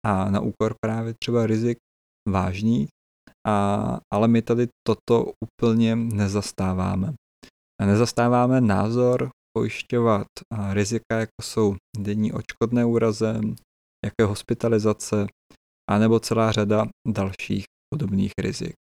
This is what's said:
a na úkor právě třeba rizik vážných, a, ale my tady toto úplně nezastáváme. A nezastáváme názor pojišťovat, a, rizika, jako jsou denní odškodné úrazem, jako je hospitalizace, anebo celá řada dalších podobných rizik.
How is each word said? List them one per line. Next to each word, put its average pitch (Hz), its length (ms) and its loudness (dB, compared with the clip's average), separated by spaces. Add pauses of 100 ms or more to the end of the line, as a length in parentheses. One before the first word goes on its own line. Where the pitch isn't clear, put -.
a 98 260 0
na 101 80 2
úkor 110 360 -2 (100)
právě 113 280 -4 (100)
třeba 117 240 0
rizik 113 300 0 (520)
vážných, 101 580 0 (600)
a, 104 520 0 (140)
ale 107 140 2
my 117 140 4
tady 117 260 0 (200)
toto - 460 0 (100)
úplně 113 520 2
nezastáváme. 98 1160 -2 (680)
A 101 40 0
nezastáváme 120 760 2
názor 123 680 0 (280)
pojišťovat, 113 720 0 (260)
a, 101 200 -4
rizika, 107 460 -2
jako - 220 -6
jsou 104 340 0 (220)
denní 104 360 -2
odškodné 120 520 -2
úrazem, 110 680 0 (500)
jako 107 140 -6
je 110 60 6
hospitalizace, 104 1000 0 (600)
anebo 110 300 4
celá 110 320 0
řada 107 340 2 (220)
dalších 98 580 -4 (280)
podobných 98 460 -2
rizik. 85 340 -6 (160)